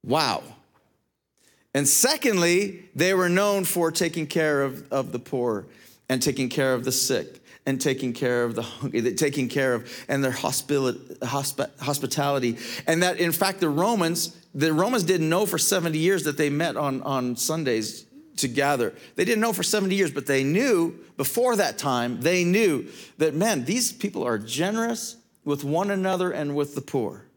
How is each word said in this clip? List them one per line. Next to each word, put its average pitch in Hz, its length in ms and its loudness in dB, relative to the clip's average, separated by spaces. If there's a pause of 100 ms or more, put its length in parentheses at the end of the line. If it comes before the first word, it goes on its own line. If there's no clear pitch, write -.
Wow. 123 380 2 (1300)
And 147 160 2
secondly, 196 1040 2
they 180 200 2
were 180 140 2
known 196 360 2
for 170 260 0
taking 160 360 -2
care 151 360 2
of, 135 300 -6
of 135 200 -2
the 120 80 -4
poor 120 460 -4 (420)
and 131 120 0
taking 127 280 0
care 131 260 0
of 120 100 -4
the 131 80 -2
sick - 460 -2 (280)
and 135 120 0
taking 131 360 -2
care 123 280 0
of 117 120 -2
the 110 80 -4
hungry, 120 520 -2
taking 139 320 0
care 131 280 0
of, - 340 -8
and 139 160 0
their 127 80 0
hospili-, - 840 -2
hospi-, 135 500 -4 (100)
hospitality. 139 760 0 (300)
And 165 160 2
that, 180 160 0
in 170 140 2
fact, 190 280 0
the 170 80 2
Romans, 170 680 0 (200)
the 156 180 2
Romans 196 320 2
didn't 160 240 2
know 180 160 2
for 175 140 -2
seventy 165 400 0
years 170 260 2
that 143 140 -2
they 147 100 2
met 147 300 0
on, 139 240 -2
on 123 340 -2
Sundays 131 680 -2 (320)
to 135 100 -2
gather. 131 460 2 (200)
They - 120 2
didn't 220 160 2
know 226 100 0
for 180 100 -4
seventy 196 320 0
years, 190 160 2
but 139 160 -6
they 135 160 2
knew 170 560 2 (200)
before 233 380 0
that 175 200 0
time, 123 460 -2
they 175 220 2
knew 175 420 2 (320)
that, 151 160 2
man, 170 320 0
these 226 260 0
people 190 320 -4
are 117 140 0
generous 196 800 -4 (280)
with 143 180 -2
one 165 280 0
another 185 420 0
and 143 240 -2
with 143 180 -2
the 135 80 -4
poor. - 440 -4 (100)